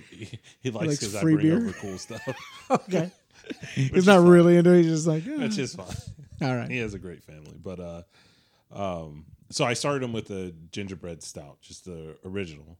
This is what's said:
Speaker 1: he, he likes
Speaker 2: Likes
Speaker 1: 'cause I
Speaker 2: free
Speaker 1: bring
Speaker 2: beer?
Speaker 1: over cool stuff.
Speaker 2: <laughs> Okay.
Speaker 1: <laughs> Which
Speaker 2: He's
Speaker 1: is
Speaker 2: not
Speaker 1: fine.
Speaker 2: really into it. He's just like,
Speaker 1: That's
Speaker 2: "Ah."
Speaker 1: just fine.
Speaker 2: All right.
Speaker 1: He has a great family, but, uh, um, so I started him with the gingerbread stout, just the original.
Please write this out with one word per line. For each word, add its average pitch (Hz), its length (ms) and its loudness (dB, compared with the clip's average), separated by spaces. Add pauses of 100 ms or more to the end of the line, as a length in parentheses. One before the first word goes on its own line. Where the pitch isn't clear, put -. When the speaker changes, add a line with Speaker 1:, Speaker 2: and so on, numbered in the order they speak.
Speaker 1:
he, 101 300 -18 (200)
he 127 120 -6
likes 156 160 -6
Speaker 2:
Likes 147 140 -2
Speaker 1:
'cause 101 120 -6
I 101 80 -6
Speaker 2:
free 160 140 4
Speaker 1:
bring 151 140 0
Speaker 2:
beer? 170 80 2
Speaker 1:
over 226 160 -4
cool 95 260 -12
stuff. - 280 -14 (320)
Speaker 2:
<laughs> - 120 -20
Okay. 180 400 -2 (160)
Speaker 1:
<laughs> - 200 -20
Which - 120 -14 (160)
Speaker 2:
He's 131 160 0
Speaker 1:
is 185 160 2
Speaker 2:
not 190 140 10
Speaker 1:
fine. 175 60 8
Speaker 2:
really 175 300 8
into 175 160 6
it. 180 80 8
He's 165 100 4
just 156 140 -2
like, 160 180 -2
Speaker 1:
That's 247 300 -6
Speaker 2:
"Ah." - 20 -6
Speaker 1:
just 135 220 -6
fine. 92 180 -12 (540)
Speaker 2:
All 127 80 -2
right. 117 140 -8
Speaker 1:
He 127 80 -6
has 107 160 -6
a 92 40 -12
great 87 240 -16
family, 76 380 -20
but, 90 180 -12
uh, 85 220 -14 (680)
um, 82 560 -10 (240)
so 147 140 -2
I 120 100 -2
started 143 280 -4
him 120 100 -8
with 110 160 -8
the 92 260 -10 (160)
gingerbread 90 500 -12
stout, 71 400 -20
just - 240 -20
the 80 400 -16
original. 85 540 -12